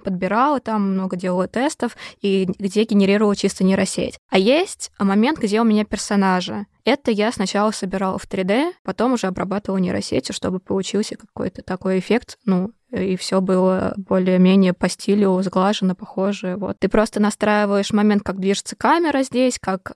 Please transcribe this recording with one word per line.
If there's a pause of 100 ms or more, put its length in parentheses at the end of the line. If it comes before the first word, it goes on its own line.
подбирала
там,
много
делала
тестов, (240)
и (120)
где
генерировала
чисто
нейросеть. (120)
А
есть
момент,
где
у
меня
персонажи. (180)
Это
я
сначала
собирала
в
три
дэ, (120)
потом
уже
обрабатывала
нейросетью,
чтобы
получился
какой-то
такой
эффект,
ну, (200)
и
всё
было
более-менее
по
стилю
сглажено,
похоже,
вот.
Ты
просто
настраиваешь
момент,
как
движется
камера
здесь,
как,